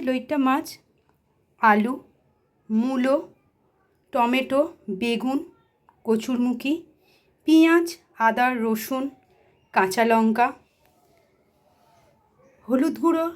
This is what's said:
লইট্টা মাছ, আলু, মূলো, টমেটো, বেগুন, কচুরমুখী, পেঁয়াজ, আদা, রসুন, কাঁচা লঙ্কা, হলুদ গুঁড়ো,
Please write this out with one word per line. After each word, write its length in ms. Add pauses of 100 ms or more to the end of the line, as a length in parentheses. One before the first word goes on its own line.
লইট্টা 280 (100)
মাছ, 180 (960)
আলু, 320 (760)
মূলো, 460 (1000)
টমেটো, 480 (400)
বেগুন, 380 (680)
কচুরমুখী, 680 (720)
পেঁয়াজ, 420 (400)
আদা, 200 (160)
রসুন, 400 (680)
কাঁচা 380
লঙ্কা, 360 (2250)
হলুদ 360
গুঁড়ো, 320